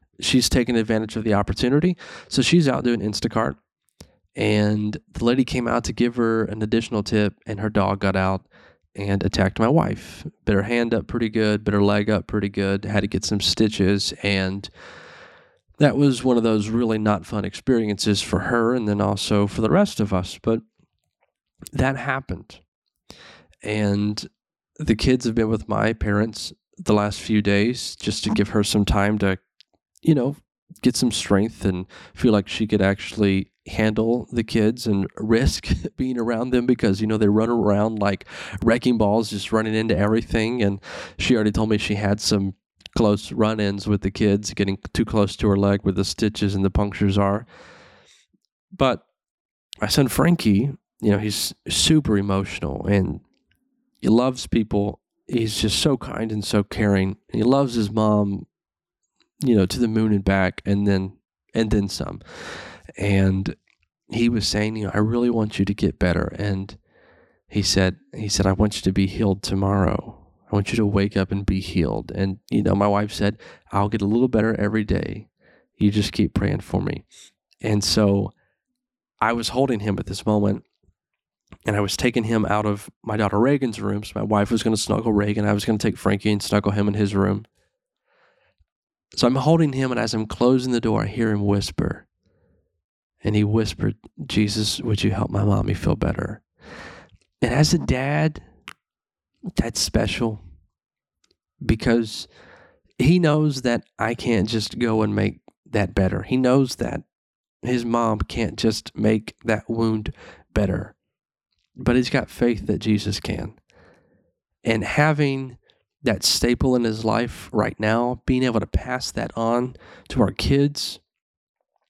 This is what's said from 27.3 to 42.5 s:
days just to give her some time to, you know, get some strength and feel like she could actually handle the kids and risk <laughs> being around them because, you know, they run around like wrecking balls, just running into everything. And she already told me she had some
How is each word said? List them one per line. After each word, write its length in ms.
days 540
just 300
to 40
give 200
her 140
some 220
time 340
to, 180
you 140
know, 200
get 140
some 160
strength 540
and 200
feel 180
like 160
she 200
could 140
actually 720
handle 640
the 120
kids 440
and 200
risk 500
<laughs> 140
being 200
around 340
them 140
because, 360
you 60
know, 100
they 100
run 220
around 500
like 280
wrecking 340
balls, 320
just 220
running 240
into 220
everything. 640
And 200
she 180
already 160
told 180
me 80
she 180
had 240
some 340